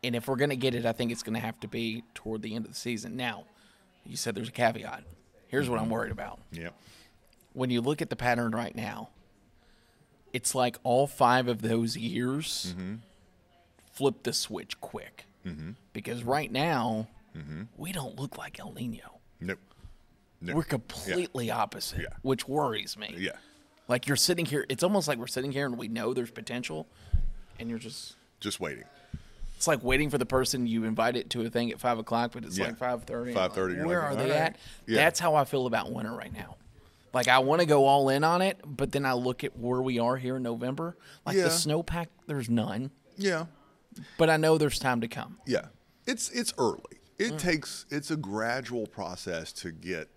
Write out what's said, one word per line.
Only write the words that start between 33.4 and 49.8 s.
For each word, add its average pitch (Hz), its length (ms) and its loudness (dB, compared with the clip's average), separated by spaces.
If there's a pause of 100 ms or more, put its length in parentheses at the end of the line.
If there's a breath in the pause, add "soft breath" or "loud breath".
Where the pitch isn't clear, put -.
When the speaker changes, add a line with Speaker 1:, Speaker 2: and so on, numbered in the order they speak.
Speaker 2:
thirty, 95 240 0
you're 90 100 0
Speaker 1:
Where 175 160 2
Speaker 2:
like, 147 100 -2
Speaker 1:
are - 40 -2
they - 80 0
Speaker 2:
"All 135 60 2
right." 143 60 2 (180)
Speaker 1:
at? - 20 -20 (300 loud breath)
Speaker 2:
Yeah. 110 100 2
Speaker 1:
That's 165 240 6
how 170 160 4
I 143 80 6
feel 127 220 0
about 113 260 0
winter 117 200 -4
right - 200 -10
now. 110 240 -12 (580 soft breath)
Like, 127 140 2
I 127 100 8
wanna 151 280 6
go 143 200 8
all 139 220 8
in 139 160 4
on 175 180 4
it, 190 220 0
but 143 280 -2
then 139 140 0
I 131 60 2
look 127 320 0
at - 120 -6
where 123 240 0
we 131 200 2
are 120 160 4
here 127 200 -2
in 131 60 -2
November. 127 540 -4 (280 loud breath)
Like, 170 120 0
Speaker 2:
Yeah. 185 80 6
Speaker 1:
the 165 60 6
snowpack, 165 580 0 (180)
there's 131 240 -2
none. 117 400 0 (260)
Speaker 2:
Yeah. 175 300 0 (720 loud breath)
Speaker 1:
But 160 120 8
I 160 60 8
know 160 220 6
there's 151 220 4
time 123 200 2
to 113 80 -2
come. - 380 -10
Speaker 2:
Yeah. 123 220 0 (380)
It's, 247 240 -2
it's - 280 -2
early. - 400 0 (200)
It 196 160 0
Speaker 1:
Mm. 156 40 -6
Speaker 2:
takes, 156 520 0
it's 147 200 -4
a 156 60 0
gradual 117 720 -2
process 87 640 -6
to - 180 -8
get 82 460 -6